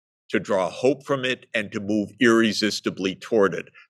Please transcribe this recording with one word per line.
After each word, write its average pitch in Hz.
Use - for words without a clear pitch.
to 110
draw 95
hope 139
from 135
it, 127
and 104
to 110
move 101
irresistibly 104
toward 98
it." 92